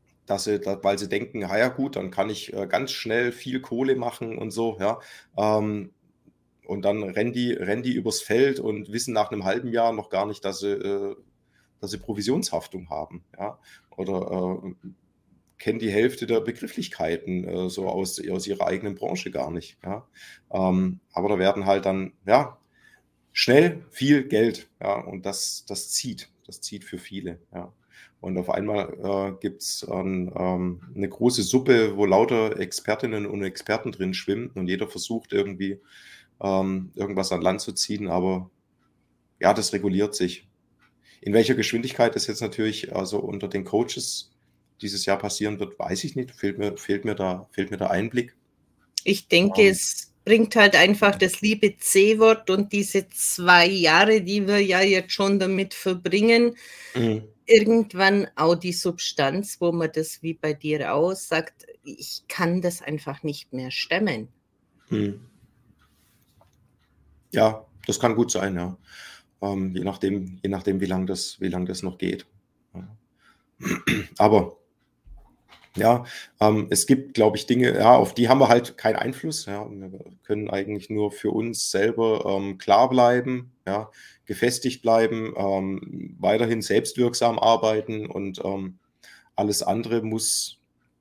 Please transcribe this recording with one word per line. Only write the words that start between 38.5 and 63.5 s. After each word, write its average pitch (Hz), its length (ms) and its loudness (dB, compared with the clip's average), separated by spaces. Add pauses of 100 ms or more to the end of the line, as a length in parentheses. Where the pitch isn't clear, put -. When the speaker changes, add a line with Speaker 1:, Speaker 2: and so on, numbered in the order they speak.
Speaker 1:
ja, 98 140 6
das 107 200 -4
reguliert 98 420 0
sich. - 320 -4 (720)
In 104 120 -4
welcher 117 220 6
Geschwindigkeit 117 600 0
das - 120 -4
jetzt 104 140 -6
natürlich, 107 540 -4
also 95 240 -4
unter 101 280 -6
den 95 180 -6
Coaches - 640 -4 (500)
dieses 98 240 -6
Jahr 98 120 0
passieren 104 420 -6
wird, 101 200 -10
weiß 185 240 -4
ich 151 120 -8
nicht, 127 160 -8
fehlt 196 260 -4
mir, 202 200 -4
fehlt - 280 -4
mir 104 100 -2
da, 95 360 -4
fehlt 101 200 -4
mir 98 60 -8
der 95 140 0
Einblick. 117 440 -2 (680)
Speaker 2:
Ich 196 240 -2
denke, 202 340 6
Speaker 1:
Ähm. 196 80 10
Speaker 2:
es - 420 -2 (120)
bringt 220 300 6
halt 202 200 8
einfach 202 420 6
das 185 240 0
liebe 214 360 0
C-Wort 220 720 6
und 202 240 0
diese 196 360 0
zwei 180 580 6
Jahre, 190 540 4
die 196 260 -2
wir 202 120 4
ja 185 220 2
jetzt 190 320 2
schon 196 260 2
damit 190 340 -2
verbringen, 208 840 2 (400)
Speaker 1:
Mhm. 113 280 0 (220)
Speaker 2:
irgendwann 208 880 4
auch 165 200 4
die 175 180 -4
Substanz, 175 880 -4
wo 170 100 2
man 165 220 -2
das, - 300 -6
wie 160 100 -6
bei 156 200 -4
dir 147 420 -4
auch, 170 200 2
sagt: - 500 -6 (180)
„Ich - 440 -14
kann 175 340 -2
das 175 200 -4
einfach 147 420 -8
nicht 147 300 -8